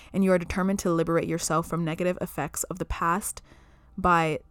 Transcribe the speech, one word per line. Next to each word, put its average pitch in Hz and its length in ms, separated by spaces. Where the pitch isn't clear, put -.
and 190 120
you 190 80
are 180 60
determined 190 420
to 185 100
liberate 165 380
yourself 165 380
from 170 180
negative 175 360
effects - 440
of - 140
the 165 60
past - 580
by 170 400